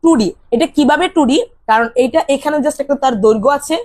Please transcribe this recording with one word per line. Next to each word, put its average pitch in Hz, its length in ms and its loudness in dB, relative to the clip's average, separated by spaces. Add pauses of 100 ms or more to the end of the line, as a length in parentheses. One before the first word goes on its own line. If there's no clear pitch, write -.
টু 330 120 4
ডি। 220 160 0 (200)
এটা 240 140 0
কিভাবে 294 420 0
টু 311 180 0
ডি? 277 180 0 (240)
কারণ 226 280 2
এইটা 254 240 0 (100)
এখানে 294 280 -2
just 285 240 -2
একটা 277 140 -2
তার 262 260 -2
দৈর্ঘ্য 214 280 2
আছে 285 360 -4